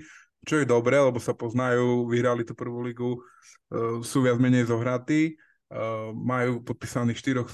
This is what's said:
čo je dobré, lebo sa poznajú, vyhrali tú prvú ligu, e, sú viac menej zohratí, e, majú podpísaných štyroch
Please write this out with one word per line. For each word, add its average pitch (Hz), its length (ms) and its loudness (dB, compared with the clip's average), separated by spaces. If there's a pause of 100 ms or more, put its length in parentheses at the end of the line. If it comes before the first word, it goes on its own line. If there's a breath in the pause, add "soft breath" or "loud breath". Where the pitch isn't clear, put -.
(460 loud breath)
čo 156 160 2
je 135 40 0
dobré, 120 360 4
lebo 123 160 2
sa 120 160 -4
poznajú, 123 720 0
vyhrali 120 400 0
tú 120 80 -12
prvú 120 320 -8
ligu, 123 320 -4
e, - 20 -16 (840 loud breath)
sú 117 160 -2
viac 127 240 4
menej 123 240 4
zohratí, 123 640 0
e, 156 40 -10 (760 soft breath)
majú 123 560 -2
podpísaných 117 560 -4
štyroch 123 320 -2